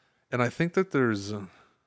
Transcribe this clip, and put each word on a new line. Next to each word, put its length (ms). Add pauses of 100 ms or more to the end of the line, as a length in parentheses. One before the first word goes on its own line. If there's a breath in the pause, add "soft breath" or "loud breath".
(320 soft breath)
And 100
I 60
think 280
that 160
there's, 420
uh, 140 (400 soft breath)